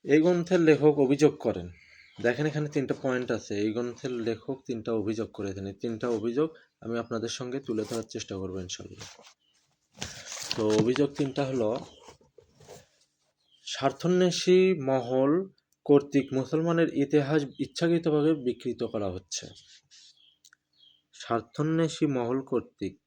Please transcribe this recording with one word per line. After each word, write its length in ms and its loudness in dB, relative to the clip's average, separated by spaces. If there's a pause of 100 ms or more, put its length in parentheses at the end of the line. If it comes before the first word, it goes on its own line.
এই 180 6
গ্রন্থের 380 2
লেখক 400 6
অভিযোগ 380 4
করেন, 320 -4 (520)
দেখেন 240 0
এখানে 240 -2
তিনটা 320 -2
পয়েন্ট 300 -2
আছে, 240 -4
এই 180 0
গ্রন্থের 380 -6
লেখক 540 -6
তিনটা 280 -6
অভিযোগ 380 -4
করেছেন। 360 -8
এই 60 -10
তিনটা 360 -6
অভিযোগ 480 -2 (240)
আমি 180 -6
আপনাদের 300 -6
সঙ্গে 300 -8
তুলে 300 -4
ধরার 140 -6
চেষ্টা 320 -10
করবো 240 -6
ইনশাল্লাহ। 480 -12 (1500)
তো 120 2
অভিযোগ 440 2
তিনটা 320 -2
হলো, 340 -2 (1900)
স্বার্থান্বেষী 1080 2
মহল 760 2 (360)
কর্তৃক 480 4
মুসলমানের 600 2
ইতিহাস 520 2 (140)
ইচ্ছাকৃতভাবে 720 2
বিকৃত 500 -4
করা 280 -2
হচ্ছে। 360 -10 (1700)
স্বার্থান্বেষী 920 -2
মহল 360 0
কর্তৃক 640 -6